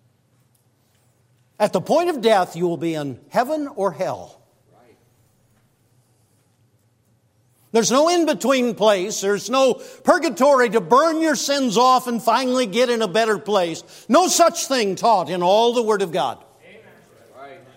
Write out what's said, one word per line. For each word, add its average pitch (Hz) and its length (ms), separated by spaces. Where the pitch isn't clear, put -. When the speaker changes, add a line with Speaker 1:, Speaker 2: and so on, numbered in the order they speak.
Speaker 1:
At 202 120
the 190 80
point 339 300
of 294 100
death, 190 360
you 175 100
will 170 100
be 165 180
in 143 340
heaven 285 400
or 196 240
hell. 131 480
There's 214 200
no 294 160
in-between 269 680
place. 196 460
There's 196 280
no 262 260
purgatory 269 960
to 220 100
burn 302 400
your 311 160
sins 269 400
off 254 320
and 233 120
finally 254 460
get 233 240
in 233 100
a 220 60
better 220 320
place. 175 460
No 330 180
such 330 400
thing 208 300
taught 190 340
in 180 140
all 220 280
the 240 100
Word 214 200
of 180 80
God. 147 320
Speaker 2:
Amen. - 180
Right. 135 200